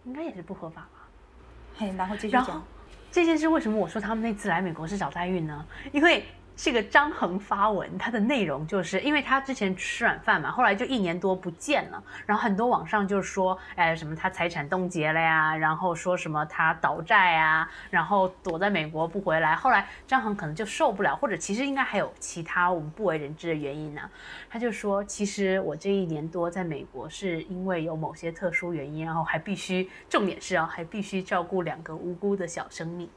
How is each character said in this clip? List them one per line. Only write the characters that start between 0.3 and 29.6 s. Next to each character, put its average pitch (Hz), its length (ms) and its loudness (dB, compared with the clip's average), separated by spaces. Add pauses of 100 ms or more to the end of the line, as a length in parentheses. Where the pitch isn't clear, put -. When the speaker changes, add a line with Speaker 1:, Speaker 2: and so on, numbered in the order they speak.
Speaker 1:
是 185 80 -12
不 185 100 -12
合 170 160 -12
法 160 120 -18
吧。 - 280 -20 (680)
Speaker 2:
嘿， 202 200 -4
然 185 100 -2
后 208 80 -4
继 214 120 -6
续 - 20 -2
讲。 247 160 4
Speaker 1:
然 - 100 -6
后 311 60 -8 (500)
这 349 140 6
件 330 100 6
事 302 120 2
为 320 120 6
什 220 120 0
么 214 40 2
我 196 120 2
说 214 120 -4
他 202 140 -2
们 226 80 -2
那 226 140 0
次 208 120 -6
来 175 140 4
美 185 100 -2
国 156 140 -6
是 185 100 -4
找 190 140 -2
代 175 160 -4
孕 180 220 0
呢？ 151 180 -8 (260)
因 294 80 2
为 294 240 6 (340)
这 - 140 0
个 233 100 4
张 202 300 4
恒 185 260 -2
发 202 320 2
文， 180 280 -2
他 214 120 -4
的 233 80 -2
内 220 280 4
容 147 200 -2
就 190 160 0
是， 185 200 -2
因 294 120 2
为 294 80 4
他 269 200 2
之 269 120 -6
前 190 220 0
吃 - 300 -4
软 175 160 4
饭 190 200 2
嘛， 135 80 -2
后 240 140 2
来 208 100 6
就 208 120 -2
一 262 140 0
年 175 200 0
多 185 160 2
不 185 160 -6
见 247 400 -2
了， - 100 -12 (240)
然 208 80 0
后 - 80 2
很 202 140 2
多 226 120 2
网 185 200 2
上 208 180 2
就 196 160 0
说， 185 380 0 (160)
哎， 165 180 4
什 160 140 -6
么 156 80 -6
他 185 140 -2
财 180 180 -2
产 165 220 -4
冻 185 180 0
结 156 240 0
了 160 80 4
呀， 160 340 4
然 156 220 2
后 175 180 0
说 180 220 0
什 175 160 -4
么 151 140 0
他 160 300 2
倒 156 260 0
债 180 340 6
啊， 160 340 4 (200)
然 170 160 4
后 190 240 4 (120)
躲 165 160 -2
在 196 120 2
美 160 180 2
国 160 180 -2
不 170 140 -4
回 165 220 2
来。 156 120 4
后 262 160 2
来 202 160 6 (220)
张 262 140 4
恒 214 120 -2
可 202 120 -6
能 151 100 -4
就 214 100 -4
受 262 280 2
不 196 100 -2
了， 143 100 4
或 - 140 -2
者 196 80 0
其 180 180 -4
实 247 120 0
应 277 100 -2
该 269 80 0
还 208 140 -2
有 160 120 0 (120)
其 - 200 -8
他 180 300 2
我 175 80 0
们 151 100 -8
不 214 140 -8
为 165 140 2
人 147 180 -6
知 170 140 -6
的 165 40 2
原 147 240 -4
因 151 220 -10
啊， - 100 -12 (400)
他 - 80 -10
就 233 140 0
说， 202 320 -2
其 202 220 -4
实 196 340 2
我 160 160 -2
这 196 160 -2
一 196 140 2
年 156 200 -2
多 170 240 -2
在 185 140 -4
美 156 220 -4
国 135 240 -12
是 170 340 -4
因 185 220 -6
为 175 180 0
有 160 140 -2
某 160 180 -4
些 165 160 -6
特 175 180 -2
殊 175 240 -4
原 143 160 -4
因， 156 160 -6
然 165 80 -4
后 165 80 0
还 160 160 -2
必 190 160 -4
须， 185 380 -2 (160)